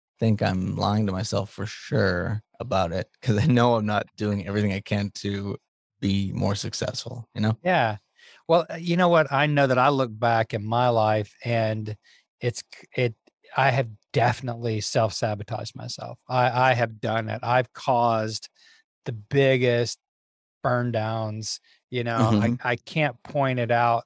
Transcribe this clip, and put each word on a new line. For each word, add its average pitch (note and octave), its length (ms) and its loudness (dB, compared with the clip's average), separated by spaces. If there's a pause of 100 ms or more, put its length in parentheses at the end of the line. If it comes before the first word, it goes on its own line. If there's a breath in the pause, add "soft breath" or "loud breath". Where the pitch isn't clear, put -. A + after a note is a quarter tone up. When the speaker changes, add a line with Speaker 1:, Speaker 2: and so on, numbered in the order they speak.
(200)
Speaker 1:
think A2 220 2
I'm G2 340 -2
lying G2+ 300 0
to G2 80 -2
myself G2+ 380 -4
for G#2 140 -8
sure G2 760 -2 (180)
about F#2 320 0
it, F#2 160 -4 (140)
'cause G#2 160 2
I G#2+ 80 2
know A#2+ 300 4
I'm G#2+ 100 0
not G#2 220 -2 (100)
doing G#2 300 -2
everything G2+ 260 0
I G2 80 -4
can G2+ 340 -2
to G2+ 420 -6 (440)
be G2 320 0
more F#2+ 220 0
successful, A2+ 800 -8
you G2+ 60 -4
know? A2 220 2
Speaker 2:
Yeah. C3 340 2 (500 soft breath)
Well, E3 240 4
uh, E3+ 60 -8
you E3+ 200 0
know F3+ 120 4
what? D#3 220 4
I C#3 140 2
know C#3+ 220 4
that B2+ 100 2
I B2+ 120 6
look C3+ 280 2
back A2+ 360 2
in G#2 120 -6
my A#2+ 240 2
life G#2+ 440 0 (100)
and A2 520 -2 (460 soft breath)
it's B2 220 -4 (100)
c-, - 220 -20
it, A#2+ 200 -2 (420)
I C3+ 120 4
have B2+ 180 0 (260)
definitely A#2 680 -2
self-sabotaged G#2+ 920 -4
myself. A#2 520 -12
I, B2+ 440 4
I - 20 4
have A2+ 260 -2
done A2 300 -2
it. A2 140 -6
I've B2 300 2
caused A2+ 760 0 (560 soft breath)
the A#2+ 80 -8
biggest B2 840 2 (640)
burn B2 280 0
downs, A2 680 -4 (300 soft breath)
you B2 140 -2
know, A#2 140 -2
Speaker 1:
Mm-hmm. A2 460 2
Speaker 2:
I, B2 80 0
I A#2+ 40 0
can't D3 480 -4
point C3 360 -2
it A#2 120 0
out. A#2 340 2